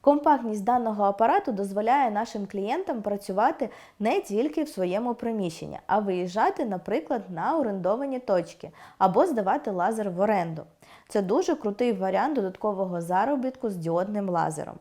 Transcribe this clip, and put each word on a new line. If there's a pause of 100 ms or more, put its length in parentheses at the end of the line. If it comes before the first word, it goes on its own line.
Компактність
даного
апарату
дозволяє
нашим
клієнтам
працювати (280)
не
тільки
в
своєму
приміщенні,
а
виїжджати,
наприклад,
на
орендовані
точки (280)
або
здавати
лазер
в
оренду. (460)
Це
дуже
крутий
варіант
додаткового
заробітку
з
діодним
лазером.